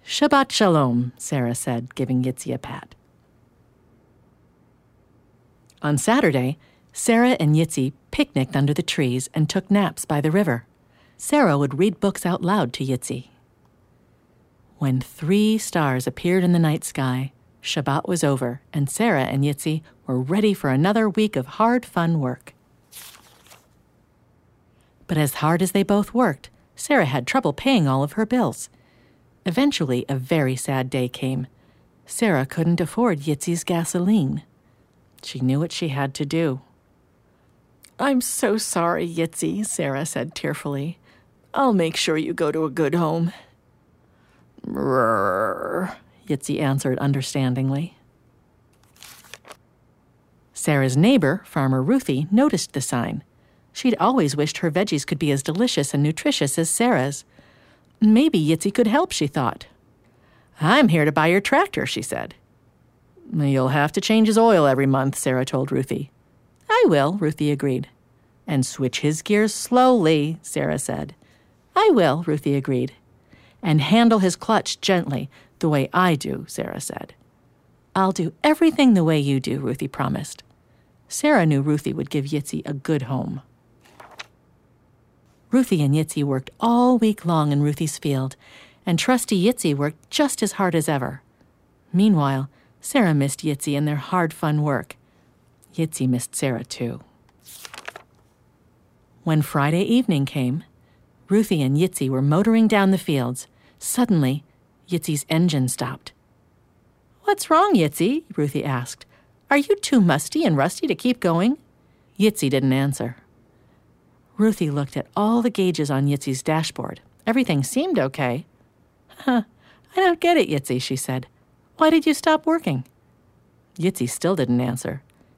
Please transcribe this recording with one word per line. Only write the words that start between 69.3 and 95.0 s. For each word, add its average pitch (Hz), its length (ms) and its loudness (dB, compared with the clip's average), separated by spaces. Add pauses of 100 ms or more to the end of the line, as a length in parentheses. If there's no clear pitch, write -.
slowly," 165 920 2
Sarah 151 360 -4
said. - 360 -8 (640)
"I 415 160 4
will," 170 340 2
Ruthie 151 280 -2
agreed. 135 380 -2 (720)
"And 156 180 2
handle 220 400 4
his 185 160 0
clutch - 440 -2
gently, 165 480 -2 (300)
the 165 100 0
way 143 240 2
I 180 220 2
do," - 340 -6
Sarah - 320 -8
said. - 340 -12 (800)
"I'll 190 180 2
do - 200 -4 (100)
everything 302 520 6
the 175 100 6
way 156 140 4
you 139 220 2
do," 131 200 -4
Ruthie 131 280 -4
promised. - 540 -6 (640)
Sarah 277 380 4
knew 139 160 2
Ruthie 147 300 -2
would 151 180 -6
give 139 160 -4
Yitzi 147 380 -6
a 143 80 -8
good 143 300 -4
home. 131 400 -6 (2000)
Ruthie 226 320 2
and 139 120 2
Yitzi 156 300 0
worked 135 340 -4
all 240 400 4
week 214 260 0
long 156 280 2
in 143 100 2
Ruthie's 147 360 -2
field, 131 380 -2 (480)
and 175 140 0
trusty 240 420 0
Yitzi 190 340 2
worked 143 360 -4
just - 320 0
as 202 100 -2
hard 180 220 0
as 165 140 0
ever. 135 340 -4 (720)
Meanwhile, 151 560 2 (320)
Sarah 190 340 2
missed 139 300 0
Yitzi 143 340 -2
and 151 80 0
their 147 100 -2
hard, 165 360 -2
fun 151 300 -2
work. 143 340 -4 (800)